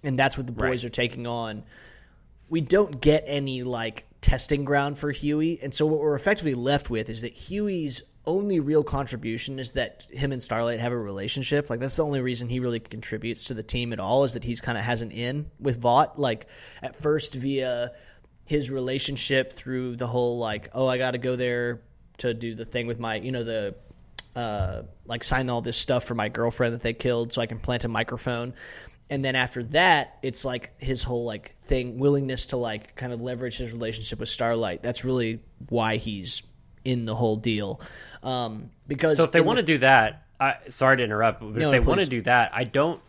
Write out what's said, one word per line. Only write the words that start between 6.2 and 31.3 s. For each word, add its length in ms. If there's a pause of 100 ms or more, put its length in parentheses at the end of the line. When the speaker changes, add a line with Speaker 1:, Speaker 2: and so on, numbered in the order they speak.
Speaker 1:
left 360
with 180
is 140
that 100
Huey's 680 (240)
only 320
real 240
contribution 760
is 120
that 380
him 220
and 100
Starlight 380
have 100
a 80
relationship. 720
Like, 80
that's 160
the 100
only 160
reason 280
he 100
really 220
contributes 640
to 100
the 80
team 300
at 80
all, 240
is 100
that 80
he's 180
kinda 200
has 200
an 120
in 340 (140)
with 200
Vought. 380
Like, 300 (340)
at 140
first 380
via 580 (540)
his 220
relationship 840
through 420
the 140
whole, 300
like, 340
"Oh, 160
I 100
gotta 200
go 180
there 460 (360)
to 160
do 220
the 80
thing 240
with 100
my," 180
you 140
know, 140
the, 320 (580)
uh, 480 (240)
like, 160
sign 280
all 120
this 140
stuff 260
for 140
my 120
girlfriend 460
that 80
they 120
killed 380
so 80
I 60
can 140
plant 240
a 40
microphone. 680 (580)
And 120
then 100
after 300
that, 580
it's, 220
like, 360
his 220
whole, 220
like, 400